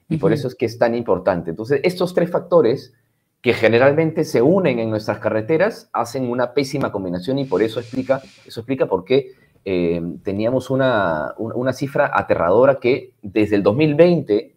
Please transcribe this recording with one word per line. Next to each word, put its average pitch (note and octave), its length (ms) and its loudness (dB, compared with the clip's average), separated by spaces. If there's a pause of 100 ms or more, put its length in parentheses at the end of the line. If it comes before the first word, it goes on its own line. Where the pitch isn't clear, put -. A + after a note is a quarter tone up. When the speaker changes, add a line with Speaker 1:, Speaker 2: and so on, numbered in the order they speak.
Speaker 1:
Y D#3+ 100 -4
por G2+ 120 2
Speaker 2:
Ujú. A#2 80 2
Speaker 1:
eso C3 80 -6
es B2 80 -8
que A#2+ 120 -2
es A2+ 120 -10
tan A#2+ 160 2
importante. F2+ 560 -2
Entonces, A#2 320 -2
estos F3+ 320 -2
tres E3+ 160 0
factores D3+ 600 2 (480)
que A#2+ 120 4
generalmente C#3+ 680 4
se C3 200 0
unen D#3 360 2
en A2+ 120 -4
nuestras G#2+ 280 -4
carreteras C3+ 720 -2
hacen A#2+ 380 -4
una A#2+ 240 -4
pésima C3+ 380 -2
combinación F#2 480 -4
y E2+ 60 -4
por F#2 180 0
eso A2+ 160 -4
explica, C3 420 -4 (240)
eso - 140 -12
explica C#3 260 -2
por F#2 180 -2
qué, - 280 0 (320)
eh, F2 360 0 (220)
teníamos A2+ 480 -4
una, G#2 680 0
un-, G#2+ 200 -6
una B2+ 160 -2
cifra C#3 420 -2
aterradora G2 600 2
que - 340 -2 (120)
desde G#2 340 0
el G2 80 0
dos G#2 100 4
mil D3 220 2
veinte D#3 600 2